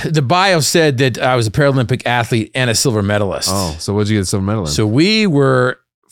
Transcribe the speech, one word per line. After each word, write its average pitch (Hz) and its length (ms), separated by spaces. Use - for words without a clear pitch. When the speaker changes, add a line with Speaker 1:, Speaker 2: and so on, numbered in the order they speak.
Speaker 1:
the 151 120
bio 175 400
said 147 380
that 131 180
I 127 180
was 117 100
a 107 60
Paralympic 135 540
athlete 117 500
and 127 140
a 110 60
silver 110 280
medalist. 101 480
Speaker 2:
Oh, 95 260
so 98 160
what'd 104 160
you 110 80
get 101 40
a 90 40
silver 95 200
medal 104 180
in? 76 80
Speaker 1:
So 107 160
we 202 400
were, 135 520